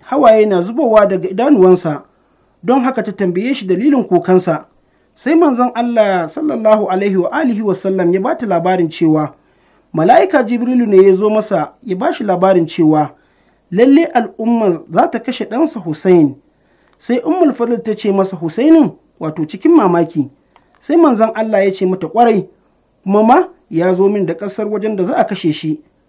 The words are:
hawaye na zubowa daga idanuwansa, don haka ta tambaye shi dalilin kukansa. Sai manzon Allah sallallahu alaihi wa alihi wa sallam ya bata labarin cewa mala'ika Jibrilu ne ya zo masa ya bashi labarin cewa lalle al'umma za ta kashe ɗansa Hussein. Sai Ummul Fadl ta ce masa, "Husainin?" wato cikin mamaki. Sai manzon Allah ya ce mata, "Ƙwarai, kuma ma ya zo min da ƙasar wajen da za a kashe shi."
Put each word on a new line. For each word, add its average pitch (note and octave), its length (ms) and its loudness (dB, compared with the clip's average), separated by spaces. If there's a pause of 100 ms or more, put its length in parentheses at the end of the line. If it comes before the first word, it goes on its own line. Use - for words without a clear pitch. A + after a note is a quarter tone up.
hawaye A3 440 2
na F#3+ 140 0
zubowa A3 480 2
daga F#3 200 -4
idanuwansa, F#3 760 2 (600)
don B3 220 0
haka C4 180 -2
ta G#3 100 -8
tambaye G3 420 -4
shi G#3+ 120 -8
dalilin A#3 380 0
kukansa. F3+ 600 0 (540)
Sai D4 140 -2
manzon C4 400 2
Allah G#3+ 580 -2
sallallahu A3 560 0
alaihi F#3+ 280 -2
wa F3 160 0
alihi B3 300 -2
wa G3+ 120 -2
sallam F#3 400 -2
ya F#3+ 60 0
bata B3 260 -4
labarin F3+ 420 0
cewa D#3 460 0 (580)
mala'ika C4+ 500 2
Jibrilu A#3+ 440 -2
ne G3+ 100 2
ya F#3+ 180 6
zo G#3 160 0
masa - 420 -2 (120)
ya F#3+ 120 -6
bashi B3+ 280 -4
labarin F#3 420 2
cewa D#3 440 0 (600)
lalle C4+ 360 4
al'umma A3 720 -2 (100)
za A3+ 180 2
ta B3+ 100 -8
kashe - 260 -8
ɗansa C4+ 400 -4
Hussein. D#3+ 500 2 (640)
Sai - 220 -4
Ummul E4 320 0
Fadl A#3 300 -4
ta G#3+ 120 -4
ce G#3 180 -4
masa, F#3+ 240 -2
"Husainin?" A3+ 560 2 (280)
wato D#3 240 -6
cikin G3+ 320 0
mamaki. E3+ 540 0 (500)
Sai D4+ 160 -4
manzon A#3 380 2
Allah A3 300 -2
ya G3 80 0
ce G3 140 -6
mata, F#3 220 -4
"Ƙwarai, A3 380 0 (580)
kuma G3+ 180 0
ma C4 220 4 (260)
ya F3 240 -2
zo F#3+ 140 2
min G3+ 180 -2
da E3 80 -4
ƙasar G#3 380 -8
wajen G#3+ 240 -4
da F#3 80 -2
za A#3 120 -2
a - 80 0
kashe F3 280 -4
shi." D3+ 280 -8 (280)